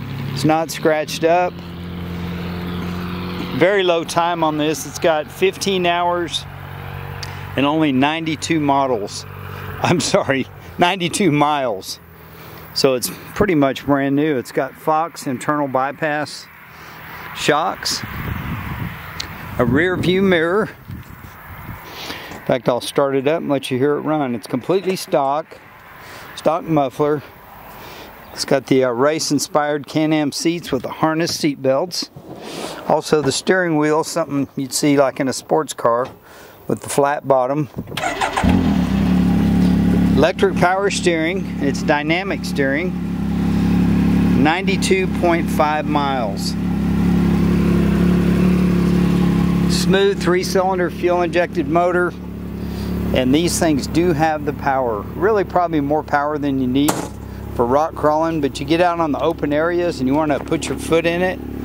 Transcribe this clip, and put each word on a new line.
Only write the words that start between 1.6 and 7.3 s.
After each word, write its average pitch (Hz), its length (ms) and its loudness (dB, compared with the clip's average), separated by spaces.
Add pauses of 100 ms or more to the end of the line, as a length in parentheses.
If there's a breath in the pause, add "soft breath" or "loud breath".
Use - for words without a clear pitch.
Very 185 260 4
low 170 220 2
time 170 400 0
on 156 120 0
this. 151 300 -2
It's - 140 -10
got 156 280 2
fifteen 185 560 0
hours 175 600 0 (1120 loud breath)